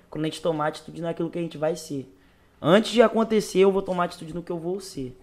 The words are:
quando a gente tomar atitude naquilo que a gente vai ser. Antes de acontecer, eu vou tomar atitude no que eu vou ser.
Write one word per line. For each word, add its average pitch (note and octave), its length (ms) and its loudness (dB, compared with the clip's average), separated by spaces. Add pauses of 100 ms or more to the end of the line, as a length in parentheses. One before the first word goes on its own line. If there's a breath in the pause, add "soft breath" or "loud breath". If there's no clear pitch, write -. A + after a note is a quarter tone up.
quando D#3 160 -6
a - 20 0
gente - 140 -8
tomar D#3 260 0
atitude D#3 340 -8
naquilo E3 280 -4
que F3 100 -8
a - 20 -4
gente E3 160 -8
vai D#3 180 -2
ser. C#3 340 -10 (520 soft breath)
Antes G3+ 300 6
de A3+ 100 6
acontecer, G#3+ 580 4
eu F#3+ 120 6
vou F#3+ 100 0
tomar F3+ 240 -2
atitude E3 280 -10
no E3+ 80 -8
que E3+ 100 -10
eu F3 60 -4
vou F3 220 -6
ser. C3 440 -10